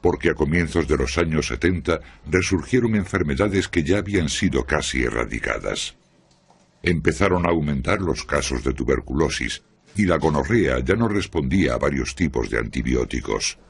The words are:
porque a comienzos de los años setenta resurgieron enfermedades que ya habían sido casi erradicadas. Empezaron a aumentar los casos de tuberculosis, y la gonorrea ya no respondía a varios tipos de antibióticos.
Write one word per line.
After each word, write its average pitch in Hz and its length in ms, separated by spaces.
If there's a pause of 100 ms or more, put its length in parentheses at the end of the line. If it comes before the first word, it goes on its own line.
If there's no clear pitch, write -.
porque 87 300
a - 20
comienzos 78 560
de 76 80
los 65 200
años 80 300
setenta 82 540 (260)
resurgieron 95 680
enfermedades 92 720
que 82 140
ya 92 160
habían 98 280
sido 67 380
casi 71 380
erradicadas. 55 920 (880)
Empezaron 87 640
a 85 60
aumentar 78 500
los 78 240
casos 69 400
de 65 80
tuberculosis, 65 880 (340)
y 98 120
la 87 100
gonorrea 73 600
ya 64 160
no 113 120
respondía 80 680
a - 20
varios 69 380
tipos 60 340
de 58 80
antibióticos. 58 1000 (120)